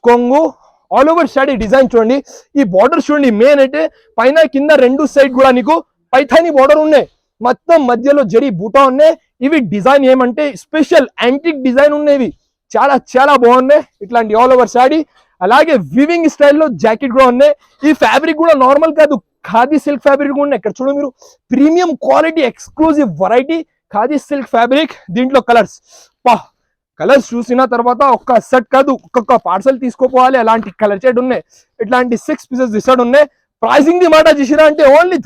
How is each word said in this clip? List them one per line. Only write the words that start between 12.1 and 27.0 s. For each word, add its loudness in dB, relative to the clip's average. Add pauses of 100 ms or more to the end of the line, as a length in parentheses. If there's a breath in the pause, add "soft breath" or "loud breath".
ఇవి -4 (460)
చాలా 0 (180)
చాలా 2 (120)
బాగున్నాయి. 2 (220)
ఇట్లాంటి -4
all 2
over 2
శారీ, 2 (460)
అలాగే 2 (200)
వీవింగ్ 0
స్టైల్లో 2 (180)
జాకెట్ -4
కూడా 4
ఉన్నాయి. 2 (360)
ఈ 2 (100)
ఫ్యాబ్రిక్ 0
కూడా 4 (100)
నార్మల్ 2
కాదు, 2 (320)
ఖాదీ 0 (100)
సిల్క్ -6
ఫ్యాబ్రిక్ 0
కూడా -2
ఉన్నాయి. -4
ఇక్కడ -6
చూడండి -4
మీరు, -8 (400 soft breath)
ప్రీమియం 0 (160)
క్వాలిటీ 0
ఎక్స్క్లూజివ్ -2 (120)
వెరైటీ. -4 (340)
ఖాదీ -4 (100)
సిల్క్ -8
ఫ్యాబ్రిక్, -2 (220)
దీంట్లో -2 (100)
కలర్స్. 0 (500 soft breath)
పా, 4 (640)
కలర్స్ 0